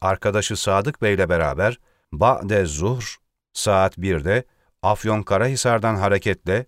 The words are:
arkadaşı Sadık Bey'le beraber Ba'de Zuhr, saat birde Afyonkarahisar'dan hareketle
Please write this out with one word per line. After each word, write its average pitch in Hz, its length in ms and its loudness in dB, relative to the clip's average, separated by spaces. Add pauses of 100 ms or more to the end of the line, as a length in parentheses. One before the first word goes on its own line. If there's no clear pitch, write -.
arkadaşı 98 560 -2
Sadık 104 460 -2
Bey'le 95 260 2
beraber 82 500 0 (340)
Ba'de 98 540 2
Zuhr, 98 500 -4 (360)
saat 95 460 2
birde 92 460 0 (380)
Afyonkarahisar'dan 110 1120 0
hareketle 98 720 -2